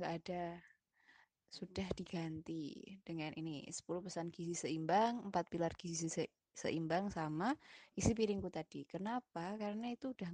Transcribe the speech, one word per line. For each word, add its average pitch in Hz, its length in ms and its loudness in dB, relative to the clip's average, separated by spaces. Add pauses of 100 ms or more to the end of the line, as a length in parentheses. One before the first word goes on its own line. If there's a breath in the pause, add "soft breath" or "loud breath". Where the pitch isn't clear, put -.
nggak 165 140 0 (100)
ada, 175 340 -2 (920 loud breath)
sudah 185 420 -4
diganti 165 800 -2 (300)
dengan 156 320 -2
ini, 160 340 -4
sepuluh 170 320 -4
pesan 170 300 -4
gizi 170 340 -2
seimbang, 185 560 4
empat 185 240 0
pilar 170 320 2
gizi 165 320 0
se-, - 240 0 (160)
seimbang 165 640 2
sama 165 400 2 (400 loud breath)
isi 208 240 6
piringku 202 320 2
tadi. 160 320 -6
Kenapa? 196 720 -4
Karena 214 400 -2
itu 262 160 -4
udah 196 240 -4